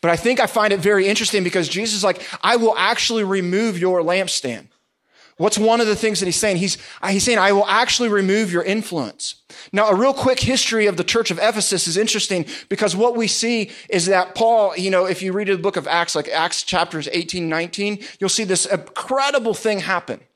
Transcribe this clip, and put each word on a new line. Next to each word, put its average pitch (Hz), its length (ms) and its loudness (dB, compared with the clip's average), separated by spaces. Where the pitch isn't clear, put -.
But 170 100 2
I 170 40 4
think 233 240 0
I 233 60 4
find 214 260 2
it 196 80 2
very 196 280 2
interesting 202 360 0
because 175 240 0
Jesus 214 280 -4
is 190 80 -4
like, 185 180 0
"I 226 140 4
will 226 200 2
actually 214 460 0
remove 190 560 0
your 180 240 2
lampstand." 160 640 -2
What's 208 200 2
one 226 240 4
of 226 60 2
the 208 80 2
things 214 240 -2
that 185 80 -2
he's 165 80 -2
saying? 202 220 0
He's, 180 200 -2
he's 196 140 2
saying, 233 160 2
"I 196 140 6
will 202 120 4
actually 233 420 2
remove 202 440 2
your 175 100 0
influence." 180 720 -6
Now, 208 160 2
a 202 80 4
real 254 180 4
quick 262 280 0
history 226 440 0
of 185 120 2
the 175 60 -2
church 226 280 0
of 170 80 -4
Ephesus 202 480 0
is 165 100 -2
interesting 202 480 -2
because 196 260 0
what 240 200 2
we 226 120 0
see 226 440 -2
is 175 160 0
that 180 300 2
Paul, 226 420 4
you 190 140 -2
know, 185 140 4
if 185 180 -4
you 190 100 -2
read 202 140 -2
the 196 100 0
book 190 180 -2
of 147 120 -4
Acts, 170 260 0
like 147 140 -2
Acts 160 340 -2
chapters 170 500 -2
eighteen, 170 380 -4
nineteen, 196 560 -4
you'll 190 100 -2
see 226 140 -2
this 185 240 0
incredible 254 880 -2
thing 214 240 -2
happen. 170 400 -4